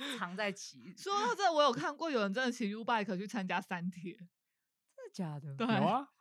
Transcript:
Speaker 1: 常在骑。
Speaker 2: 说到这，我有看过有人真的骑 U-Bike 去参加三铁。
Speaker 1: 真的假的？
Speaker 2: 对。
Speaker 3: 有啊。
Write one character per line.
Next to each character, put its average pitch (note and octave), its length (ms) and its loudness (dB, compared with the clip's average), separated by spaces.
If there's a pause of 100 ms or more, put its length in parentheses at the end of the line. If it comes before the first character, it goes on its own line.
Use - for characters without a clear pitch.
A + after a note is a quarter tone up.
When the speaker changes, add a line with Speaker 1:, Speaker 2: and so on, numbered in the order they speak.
(180)
Speaker 1:
常 F#3 180 -6
在 G3+ 160 -2
骑。 F3 440 -14
Speaker 2:
说 - 180 -4
到 G#4+ 220 2
这， F#4 160 4
我 D4+ 120 6
有 C#4+ 80 8
看 D4 240 -2
过 E4 140 -2
有 B3+ 120 2
人 G3 120 2
真 B3 120 0
的 B3 60 2
骑 A#3+ 180 -2
U-Bike G#3+ 480 0
去 G3+ 100 -4
参 G3+ 180 -4
加 F#3 140 0
三 F3 320 -4
铁。 F3 240 -10
Speaker 1:
真 - 880 -20
的 G4 60 -16
假 D#3 260 -6
的？ C#3+ 200 -10
Speaker 2:
对。 G#3 100 0
Speaker 3:
有 G#3 160 4
啊。 A#3 240 2 (140)